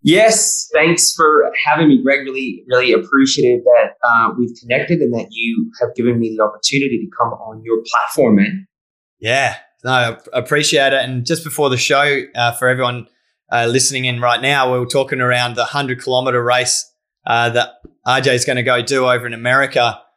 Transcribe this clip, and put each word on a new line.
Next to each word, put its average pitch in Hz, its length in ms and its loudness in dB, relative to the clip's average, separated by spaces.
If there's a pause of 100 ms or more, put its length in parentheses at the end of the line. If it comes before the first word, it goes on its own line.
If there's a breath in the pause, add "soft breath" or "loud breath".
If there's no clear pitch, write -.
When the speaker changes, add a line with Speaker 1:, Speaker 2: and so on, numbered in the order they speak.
Speaker 1:
Yes, - 680 2
thanks 165 420 2
for 151 380 4 (120)
having 156 240 2
me, 131 140 6
Greg. 139 220 2
Really, 131 420 -8
really 127 260 2
appreciative 135 680 2
that, 120 300 4 (100)
uh, 117 340 2
we've 120 140 -2 (100)
connected 139 380 -2
and 120 160 0
that 117 160 -6
you 113 400 -4 (100)
have 117 140 -2
given 120 240 0
me 113 180 -2
the 110 60 0
opportunity 127 560 -2
to - 180 -8
come 117 180 -2
on 110 280 -16
your 113 140 -2 (100)
platform, 117 500 2
man. 107 300 -2 (540)
Speaker 2:
Yeah, 123 380 0 (260)
no, 127 80 -2
I 120 240 0 (160)
appreciate 139 600 0
it. 135 120 0
And 127 200 -6
just 165 200 -4
before 147 260 -2
the 123 60 0
show, 139 460 0 (120)
uh, 120 180 0
for 127 160 -2
everyone, 123 380 -2 (460)
uh, 117 180 0
listening 127 360 0
in 120 140 -4
right 120 200 0
now, 131 320 0
we 123 80 0
were 123 60 -4
talking 131 340 -2
around 123 340 0
the 117 120 -2
hundred 131 360 -6
kilometer 127 400 0
race, 123 420 0 (400)
uh, 117 260 0
that 117 240 -2 (300)
R 127 160 0
J 131 140 0
is 123 100 -2
gonna 123 200 -4
go 123 180 0
do 131 240 -2
over 123 180 0
in 117 100 -10
America 123 680 0 (140)